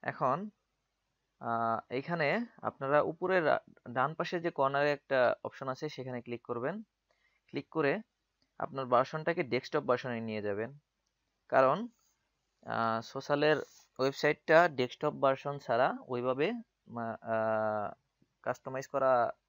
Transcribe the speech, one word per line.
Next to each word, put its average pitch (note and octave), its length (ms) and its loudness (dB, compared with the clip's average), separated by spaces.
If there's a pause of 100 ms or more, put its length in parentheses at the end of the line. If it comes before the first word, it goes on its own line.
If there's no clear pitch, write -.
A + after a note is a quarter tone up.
এখন, D3 480 -4 (880)
আহ, A#2 400 -2 (100)
এইখানে E3+ 560 -2 (120)
আপনারা C#3+ 440 0
উপরে F3+ 400 0
রা-, - 480 -2
ডান C3 240 0
পাশে F3 260 -4
যে E3 120 -2
কর্নারে C#3+ 400 0
একটা B2+ 520 2
অপশন - 240 -8
আছে C3+ 220 -6
সেখানে B2+ 320 -8
ক্লিক A#2+ 200 -10
করবেন। C3+ 420 -6 (640)
ক্লিক C#3 220 -8
করে D#3+ 320 0 (560)
আপনার C3+ 280 -6
ভার্সনটাকে D#3 580 2
ডেস্কটপ B2+ 400 -2
ভার্সনে B2 380 -2
নিয়ে A2 200 -6
যাবেন, G#2+ 380 -4 (680)
কারণ, C3+ 400 4 (760)
আহ, A2+ 360 -2
সোশ্যালের D3 560 2 (420)
ওয়েবসাইটটা D3+ 680 6
ডেস্কটপ B2+ 460 -2
ভার্সন C#3 460 0
ছাড়া C#3 380 2 (100)
ওইভাবে C3 440 0 (360)
মা-, A2+ 340 -8
আহ, A2 720 -2 (480)
কাস্টমাইজ C3 460 -6
করা C3 460 2 (160)